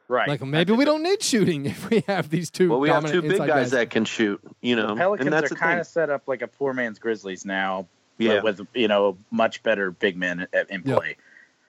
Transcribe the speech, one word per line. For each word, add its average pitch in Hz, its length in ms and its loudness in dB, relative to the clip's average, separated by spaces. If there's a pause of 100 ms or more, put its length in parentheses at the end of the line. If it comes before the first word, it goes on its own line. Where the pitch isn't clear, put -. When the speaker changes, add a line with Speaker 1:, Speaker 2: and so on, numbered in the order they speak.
Speaker 1:
Right. 120 200 2
Speaker 2:
Like, 139 120 -4
Speaker 1:
I 135 40 -8
Speaker 2:
maybe 160 260 2
we 226 80 4
Speaker 1:
think 285 80 4
Speaker 2:
don't 311 160 2
need 403 200 0
shooting 170 420 2
<laughs> - 0 -
if - 240 -8
we 220 180 2
have 175 220 -2
these 165 200 -4
two 180 200 2
Speaker 3:
Well, 131 100 2
we 143 100 2
have 156 140 4
Speaker 2:
dominant 151 100 -4
Speaker 3:
two 180 100 2
big 151 80 0
Speaker 2:
inside 147 160 0
Speaker 3:
guys 151 160 2
Speaker 2:
guys. 123 80 -2
Speaker 3:
that 120 180 2
can 113 160 0
shoot, 104 340 0 (220)
you 120 140 0
know, 110 140 0
Speaker 1:
The 104 60 -2
Pelicans 175 320 0
Speaker 3:
and 151 60 0
that's 156 180 2
Speaker 1:
are 165 40 -6
Speaker 3:
the 156 40 -14
Speaker 1:
kinda 165 180 2
Speaker 3:
thing. 170 80 -4
Speaker 1:
set 160 240 -2
up 139 180 -4
like 127 140 -4
a 120 60 -8
poor 139 260 -4
man's 117 260 -4
Grizzlies 98 460 -6
now, 95 420 -4 (300)
but 117 80 -2
Speaker 3:
Yeah. 107 160 4
Speaker 1:
with, 101 320 -2
you 117 140 2
know, 101 300 4 (140)
much 113 320 0
better 98 280 0
big 92 240 -2
men 90 380 -4
at, 92 160 0
in 95 160 -10
Speaker 2:
Yeah. 135 100 0
Speaker 1:
play. 80 220 -6 (520)